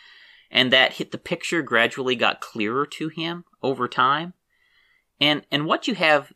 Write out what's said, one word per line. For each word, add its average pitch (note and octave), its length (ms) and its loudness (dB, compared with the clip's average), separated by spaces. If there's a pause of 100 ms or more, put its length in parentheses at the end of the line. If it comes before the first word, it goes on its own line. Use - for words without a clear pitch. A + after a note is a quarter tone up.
(520)
And B2+ 200 2
that C3 220 4
hit - 180 -8
the C3 60 -10
picture - 440 -4
gradually A#2+ 540 0
got A2+ 260 0
clearer A#2 440 -4
to D#3 240 -8
him E3+ 360 -8 (180)
over B2 240 -2
time. D3 460 0 (840)
And, D3 320 2
and D3 140 -2
what A#3+ 220 -2
you A#3+ 80 0
have D3+ 400 4